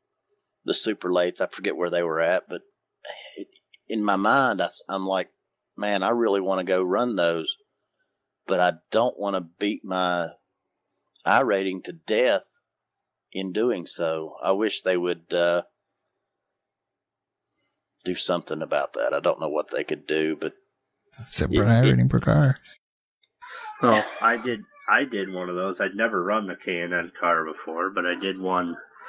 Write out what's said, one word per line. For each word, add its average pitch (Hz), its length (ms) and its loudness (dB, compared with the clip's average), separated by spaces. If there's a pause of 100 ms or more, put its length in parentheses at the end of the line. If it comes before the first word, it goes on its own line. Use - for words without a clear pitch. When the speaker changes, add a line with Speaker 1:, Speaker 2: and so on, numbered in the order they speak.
(640)
Speaker 1:
the - 100 -2
super 104 360 -2
lates, 90 320 0
I 90 60 0
forget 95 280 -6
where 87 140 -2
they 87 140 0
were 82 180 -2
at, 87 260 0
but - 140 -10 (760)
it, - 100 -14 (400)
in 110 160 -2
my 101 120 2
mind, 110 460 2
I, 87 40 2
s-, - 240 -8
I'm 95 160 -4
like, 95 240 -2 (480)
"Man, 101 260 0
I 98 60 2
really 113 320 2
wanna 95 220 0
go 92 200 2
run 107 320 0
those, 85 420 0 (880)
but 95 120 2
I 90 140 4 (180)
don't 117 280 2
wanna 98 220 -2
beat 104 420 -4
my 90 460 0 (960)
I 104 160 6
rating 98 420 0
to 90 100 -10
death 107 500 2 (880)
in 95 200 -4
doing 101 360 -2
so." 80 560 -4
I 90 80 2
wish 101 300 0
they 92 160 0
would, 87 360 -4
uh, 87 300 2 (2500)
do 90 100 -2
something 82 460 -4
about 73 320 -2
that. 62 200 -2
I 71 60 -2
don't 82 200 0
know 76 100 -4
what 76 220 -4
they 73 120 -4
could 73 220 -6
do, 78 300 0
but 78 180 -6 (580)
Speaker 2:
Separate - 480 0
Speaker 1:
it, 101 80 4
Speaker 2:
I 113 180 6
Speaker 1:
it 135 60 6
Speaker 2:
rating - 180 4
per 131 100 2
car. 143 400 4 (1200)
Speaker 3:
Well, 107 240 4 (160)
I 117 160 4
did, 113 240 -4 (280)
I 113 160 4
did 98 260 -4
one 90 180 -6
of 87 60 -4
those. 92 240 -2
I'd 95 160 -2
never 107 280 0
run 104 240 0
the 90 80 -8
K 90 260 -4
and 87 120 -4
N 87 240 -4
car 85 280 2
before, 82 460 -6
but 98 140 -2
I 87 100 0
did 95 260 -4
one, 90 340 -2 (340)